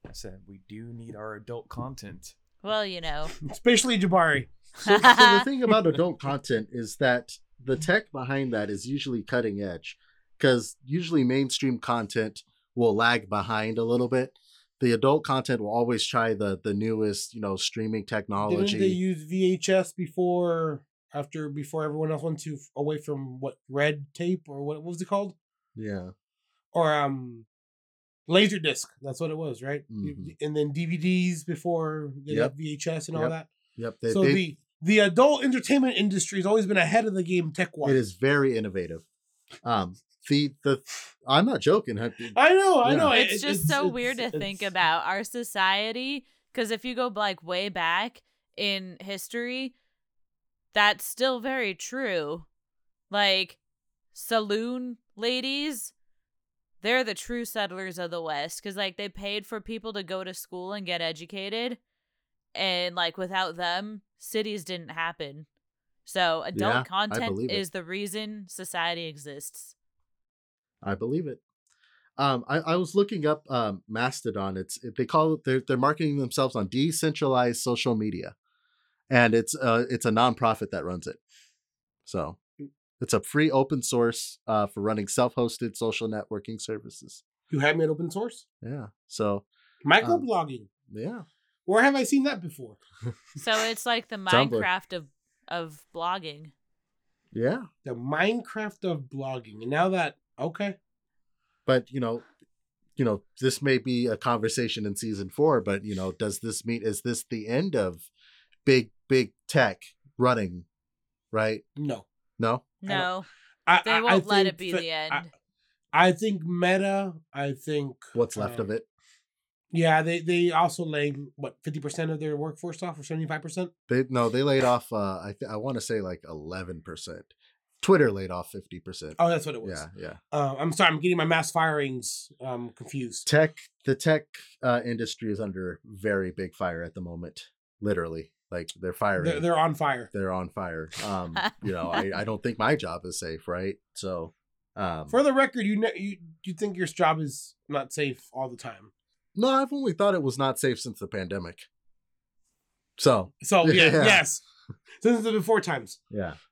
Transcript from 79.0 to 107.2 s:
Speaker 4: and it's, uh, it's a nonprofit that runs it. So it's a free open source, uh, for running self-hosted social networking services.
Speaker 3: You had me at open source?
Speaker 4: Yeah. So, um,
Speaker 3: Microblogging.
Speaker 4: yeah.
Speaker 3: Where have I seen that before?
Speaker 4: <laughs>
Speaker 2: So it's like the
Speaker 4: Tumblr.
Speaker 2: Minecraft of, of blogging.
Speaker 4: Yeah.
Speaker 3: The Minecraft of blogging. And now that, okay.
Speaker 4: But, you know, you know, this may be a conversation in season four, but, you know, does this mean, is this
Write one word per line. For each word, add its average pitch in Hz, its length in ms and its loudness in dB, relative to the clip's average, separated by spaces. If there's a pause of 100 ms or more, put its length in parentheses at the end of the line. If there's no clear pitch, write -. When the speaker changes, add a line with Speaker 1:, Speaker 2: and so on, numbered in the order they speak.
Speaker 4:
and 120 240 6
it's, 113 200 2
uh, 120 360 2
it's 120 160 -4
a 117 40 4
nonprofit 113 600 2
that 85 140 -6
runs 87 220 -6
it. - 100 -12 (880)
So 85 340 -6 (640)
it's 120 140 -2
a - 60 4
free 151 300 2
open 135 320 2
source, 117 640 0
uh, 107 200 2
for - 160 -8
running 107 260 0
self-hosted 120 680 0
social 113 320 -2
networking 107 520 -8
services. - 640 -12 (260)
Speaker 3:
You 147 100 0
had 151 180 4
me 160 60 2
at 156 60 2
open 156 200 -4
source? 220 360 -8 (160)
Speaker 4:
Yeah. 120 240 -10 (200)
So, 101 380 -2 (420)
um, 143 60 6
Speaker 3:
Microblogging. 190 720 2 (260)
Speaker 4:
yeah. 165 300 -10 (440)
Speaker 3:
Where 208 180 4
have 277 100 6
I 269 80 2
seen 269 220 2
that 269 180 -2
before? 123 340 -14 (260)
Speaker 4:
<laughs> 117 120 -6 (220)
Speaker 2:
So 180 160 -2 (180)
it's 226 160 -6
like 233 220 -2
the 226 80 -10
Speaker 4:
Tumblr. 190 340 4
Speaker 2:
Minecraft 185 460 -2
of, 156 100 -10 (400)
of 160 380 -8 (100)
blogging. 165 560 -6 (800)
Speaker 4:
Yeah. 156 320 0 (200)
Speaker 3:
The 131 100 -6
Minecraft 202 920 -2
of 165 180 -2
blogging. 127 600 -10
And 120 80 -6
now 160 200 4
that, 170 260 -2 (220)
okay. 190 380 -6 (880)
Speaker 4:
But, 127 260 2
you 135 80 -4
know, 120 220 -2 (720)
you 135 80 2
know, 107 180 0 (180)
this 131 220 0
may 131 160 2
be 123 280 0
a 110 100 0
conversation 113 680 -2
in 101 120 -4
season 101 340 -6
four, 147 300 2
but, 98 240 -2
you 104 100 -6
know, 95 160 -4
does 101 300 -4
this 113 260 -8
mean, 117 160 -4
is 104 200 -4
this 120 280 -4